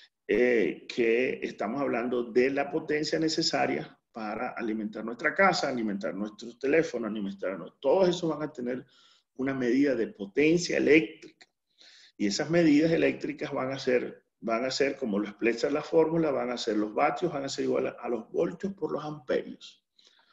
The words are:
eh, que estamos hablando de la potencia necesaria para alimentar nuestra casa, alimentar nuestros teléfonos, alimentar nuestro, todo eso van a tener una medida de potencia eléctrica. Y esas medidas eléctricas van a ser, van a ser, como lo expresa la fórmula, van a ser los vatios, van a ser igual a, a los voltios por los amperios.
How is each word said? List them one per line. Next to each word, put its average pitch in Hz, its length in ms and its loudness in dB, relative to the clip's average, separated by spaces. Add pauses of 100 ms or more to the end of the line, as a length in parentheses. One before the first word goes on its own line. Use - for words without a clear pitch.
(280)
eh, 113 600 2
que 117 540 0
estamos 120 400 -6
hablando 123 420 -2
de 123 280 4
la 139 200 -2
potencia 156 480 -2
necesaria 156 760 -2 (160)
para 113 360 -8
alimentar 110 560 -6
nuestra 123 280 -2
casa, 175 360 4
alimentar 101 440 -2
nuestros 107 460 -8
teléfonos, 135 500 0
alimentar 98 480 -6
nuestro, - 220 -14
todo 180 260 4
eso 175 220 2
van 151 160 -4
a 147 80 -6
tener 127 340 -6 (500)
una 135 180 -2
medida 131 420 2
de 110 120 0
potencia 147 720 2
eléctrica. - 720 2 (720)
Y 104 100 0
esas 135 220 -2
medidas 165 420 6
eléctricas 147 640 0
van 131 180 -4
a 135 80 -8
ser, - 460 -2 (160)
van 113 240 -2
a 131 60 -2
ser, 139 260 0
como 107 200 -2
lo 104 120 -2
expresa 117 400 0
la 143 120 -2
fórmula, 160 480 2
van 123 200 -2
a 123 80 -4
ser 110 180 -2
los 107 180 0
vatios, 147 380 0
van 139 140 -6
a 139 40 -8
ser 135 160 -4
igual 131 220 0
a, - 40 -6
a - 180 -8
los 113 220 -6
voltios 180 420 -2
por 156 180 -8
los 143 120 -4
amperios. - 800 -6 (480)